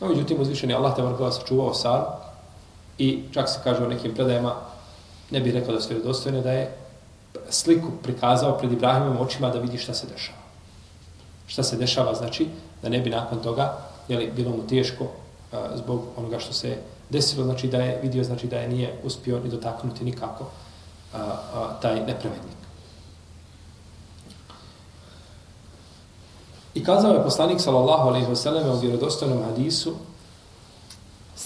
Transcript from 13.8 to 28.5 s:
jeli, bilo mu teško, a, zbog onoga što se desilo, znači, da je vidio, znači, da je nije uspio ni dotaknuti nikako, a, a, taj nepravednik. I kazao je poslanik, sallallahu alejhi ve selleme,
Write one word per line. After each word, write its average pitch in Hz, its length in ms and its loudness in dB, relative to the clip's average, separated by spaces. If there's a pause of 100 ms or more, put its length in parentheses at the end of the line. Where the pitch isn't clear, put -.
jeli, 117 280 0
bilo 123 140 0
mu 110 160 -4
teško, 127 380 0 (480)
a, 110 240 -6
zbog 120 240 -4 (160)
onoga 113 220 -6
što - 140 -10
se 110 260 -4 (320)
desilo, 139 340 2
znači, 127 240 0
da 123 100 2
je 127 240 0
vidio, 127 220 0
znači, 120 220 -4
da 120 100 -4
je 117 120 -2
nije 127 360 -2
uspio 123 360 -2
ni 123 100 -6
dotaknuti 120 540 -6
nikako, 120 400 -6 (720)
a, 110 40 -8 (360)
a, 110 280 -4
taj 113 120 2
nepravednik. 113 640 -2 (4000)
I 147 100 -2
kazao 202 280 6
je 151 100 6
poslanik, 170 380 4
sallallahu 135 480 6
alejhi 123 180 4
ve 120 100 2
selleme, 151 340 2